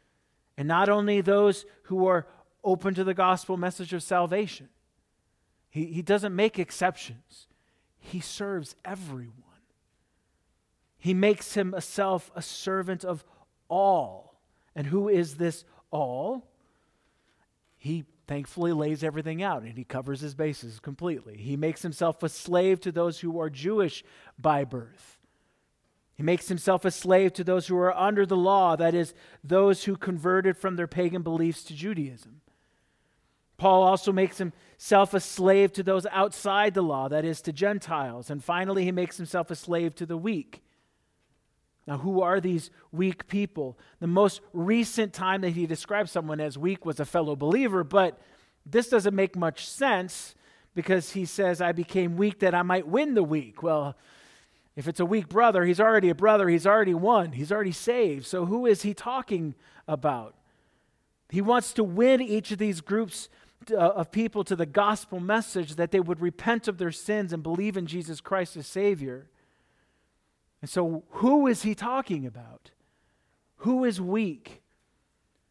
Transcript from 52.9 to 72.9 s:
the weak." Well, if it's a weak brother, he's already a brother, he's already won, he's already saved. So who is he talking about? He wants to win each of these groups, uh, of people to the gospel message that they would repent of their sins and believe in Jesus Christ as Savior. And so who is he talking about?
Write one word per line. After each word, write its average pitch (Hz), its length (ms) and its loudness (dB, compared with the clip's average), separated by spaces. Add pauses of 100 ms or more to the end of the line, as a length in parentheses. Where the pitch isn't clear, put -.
the 196 100 4
weak." 147 380 -4
Well, 151 340 0 (800)
if 143 140 -8
it's 165 120 -6
a 175 60 2
weak 190 220 0
brother, 185 360 4
he's 175 160 2
already 214 280 6
a 170 60 4
brother, 196 340 6
he's 165 180 4
already 202 280 6
won, 180 380 2
he's 151 200 -4
already 202 200 0
saved. 185 540 0
So 180 200 -2
who 233 180 -2
is 214 180 6
he 202 120 -2
talking 202 600 -4 (320)
about? 131 480 -2 (960)
He 175 100 0
wants 233 340 2
to 220 100 2
win 240 380 4
each 208 300 -2
of 196 60 -6
these 202 220 -2
groups, 202 480 -4 (420)
uh, 220 60 2
of 180 360 2
people 214 320 -2
to 196 100 -2
the 165 120 -2
gospel 202 520 0
message 180 560 -2
that 170 160 -2
they 196 100 4
would 170 200 -2
repent 226 480 -2
of 185 100 -6
their 175 140 -2
sins 202 400 -2
and 165 100 -6
believe 190 340 -2
in 180 100 -4
Jesus 160 340 -8
Christ 185 360 -4
as 147 120 -12
Savior. 147 600 -4 (1300)
And 147 80 -14
so 165 400 -2
who 269 380 4
is 233 160 0
he 214 100 -2
talking 226 500 -4
about? 117 460 -16 (840)